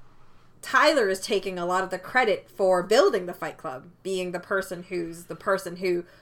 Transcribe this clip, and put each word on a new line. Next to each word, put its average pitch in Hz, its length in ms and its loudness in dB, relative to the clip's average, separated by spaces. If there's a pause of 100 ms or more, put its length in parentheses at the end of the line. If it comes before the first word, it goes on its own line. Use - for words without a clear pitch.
(600)
Tyler 269 460 4
is 196 140 -2
taking 196 360 -2
a 175 80 -4
lot 185 200 0
of 180 40 -8
the 180 100 -6
credit 214 540 0
for 185 300 4
building 220 440 4
the 175 60 -8
Fight 160 220 -10
Club, 135 300 -12 (160)
being 185 320 -4
the 180 80 -8
person 185 480 -6
who's 170 360 -8
the 165 100 -12
person 185 420 -4
who 180 260 -2 (180)